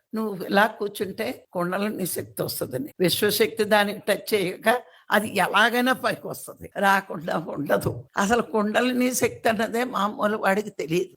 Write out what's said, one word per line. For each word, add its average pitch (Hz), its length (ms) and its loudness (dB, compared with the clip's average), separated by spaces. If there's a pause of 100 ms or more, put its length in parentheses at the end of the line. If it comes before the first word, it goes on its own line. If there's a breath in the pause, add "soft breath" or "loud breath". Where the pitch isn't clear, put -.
(160)
"నువ్వు 208 300 -6
ఇలా 202 220 4
కూర్చుంటే 208 840 -6
కుండలిని 185 560 -2
శక్తి - 360 -6
వస్తదని." - 460 -6 (100)
విశ్వశక్తి 208 640 2
దానికి 202 440 2
టచ్ 196 260 -2
చేయక 208 480 0 (300 soft breath)
అది 208 260 2
ఎలాగైనా 220 560 4
పైకి 202 340 -4
వస్తది, - 500 -14
రాకుండా 190 600 0
ఉండదు. - 680 -2 (140)
అసలు 214 240 2
కుండలిని 240 720 0
శక్తి 240 360 0
అన్నదే 226 340 0
మామూలు 208 540 -2
వాడికి 196 320 0
తెలియదు. 175 480 -2